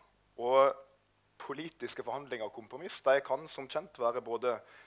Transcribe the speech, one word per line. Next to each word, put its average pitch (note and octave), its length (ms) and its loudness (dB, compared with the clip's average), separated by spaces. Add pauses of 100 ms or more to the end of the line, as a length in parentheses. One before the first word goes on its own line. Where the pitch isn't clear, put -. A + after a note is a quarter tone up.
(380)
og C3 380 6 (640)
politiske C#3 640 -10
forhandlinger B2+ 400 -6
og G#2 80 -8
kompromiss, C3 480 -12
de C#3 200 6
kan D3 280 -4
som C3+ 180 -10
kjent - 320 -8
være A#2+ 240 0
både A2+ 380 -2 (260)